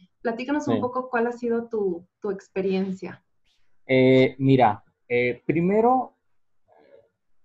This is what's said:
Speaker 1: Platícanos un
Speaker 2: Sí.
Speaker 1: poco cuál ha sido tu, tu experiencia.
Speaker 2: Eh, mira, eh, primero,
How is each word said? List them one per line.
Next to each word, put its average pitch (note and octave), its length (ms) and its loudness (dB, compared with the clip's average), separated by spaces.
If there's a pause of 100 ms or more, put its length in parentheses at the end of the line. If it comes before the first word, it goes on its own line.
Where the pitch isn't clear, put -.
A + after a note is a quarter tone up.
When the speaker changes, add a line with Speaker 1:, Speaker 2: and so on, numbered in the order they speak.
(200)
Speaker 1:
Platícanos B3+ 480 -4
un A#3 60 0
Speaker 2:
Sí. G#3 60 0
Speaker 1:
poco B3+ 280 -6
cuál A#3 200 -2
ha A#3+ 40 -6
sido A#3 360 -4
tu, F#3 380 -4 (140)
tu G#3 100 -6
experiencia. F#3+ 920 -6 (640)
Speaker 2:
Eh, C3 520 4
mira, B2+ 440 2 (260)
eh, B2 360 -2
primero, A3 680 0 (1300)